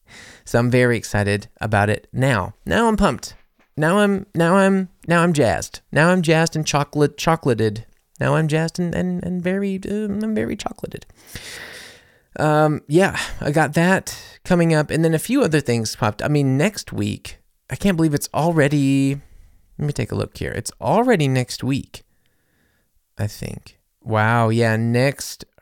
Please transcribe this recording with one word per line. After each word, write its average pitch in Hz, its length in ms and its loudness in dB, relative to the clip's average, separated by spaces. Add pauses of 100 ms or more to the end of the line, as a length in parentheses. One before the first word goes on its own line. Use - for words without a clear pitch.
(460)
So - 140 0
I'm 120 100 2
very 123 280 4
excited 101 500 -2 (140)
about 104 280 2
it - 220 -2
now. 117 420 0 (120)
Now 233 220 2
I'm 214 100 2
pumped. 170 360 0 (440)
Now 160 220 2
I'm, 202 360 0
now 170 220 4
I'm, 190 320 2 (180)
now 165 160 4
I'm 175 80 4
jazzed. 120 480 0 (120)
Now 156 180 4
I'm 185 120 2
jazzed 160 340 2
and 156 120 -4
chocolate, 143 500 0
chocolated. 113 680 0 (340)
Now 131 160 2
I'm 156 140 0
jazzed 160 280 -2
and, 175 160 -4
and, 180 300 -4
and 180 180 -4
very, 190 380 -4 (100)
um, 208 320 -4
I'm 220 140 -4
very 220 220 -4
chocolated. - 480 -10 (1300)
Um, 151 500 2
yeah, 170 300 2 (220)
I - 120 -2
got 151 220 2
that 175 420 2 (280)
coming 170 300 2
up, 151 180 0
and 160 120 0
then 160 100 2
a 156 60 2
few 262 220 0
other 156 200 2
things 117 340 -2
popped. 107 260 -2
I - 60 -2
mean, 139 300 2
next 196 340 -2
week, - 460 -6 (320)
I 135 60 -6
can't 196 200 0
believe 160 180 2
it's 143 200 -4
already, 139 880 2 (580)
let 147 60 -4
me 147 80 -2
take - 180 -4
a - 40 -4
look 101 220 -6
here. - 140 -6
It's - 200 -8 (100)
already 180 480 2
next 127 340 -4
week, - 400 -6 (1120)
I 101 100 -4
think. - 520 -12 (240)
Wow, 110 460 2
yeah, 113 260 2
next 120 680 -2 (160)